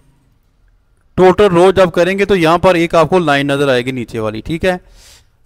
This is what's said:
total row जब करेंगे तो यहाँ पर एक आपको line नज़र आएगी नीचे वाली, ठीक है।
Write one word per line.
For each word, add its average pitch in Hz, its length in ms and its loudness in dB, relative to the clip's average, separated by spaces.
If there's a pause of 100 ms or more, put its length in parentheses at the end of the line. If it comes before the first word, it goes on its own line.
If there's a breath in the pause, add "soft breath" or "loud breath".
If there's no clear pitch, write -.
(1200)
total 185 300 4
row 180 240 4
जब 180 200 2
करेंगे 185 320 -2
तो 196 120 0
यहाँ 165 220 2
पर 180 180 2
एक 170 180 -2
आपको 165 260 2
line 143 320 -2
नज़र 139 180 -2
आएगी 123 220 -2
नीचे 120 260 -10
वाली, 107 220 -8
ठीक 160 240 -8
है। 180 160 -2 (640 soft breath)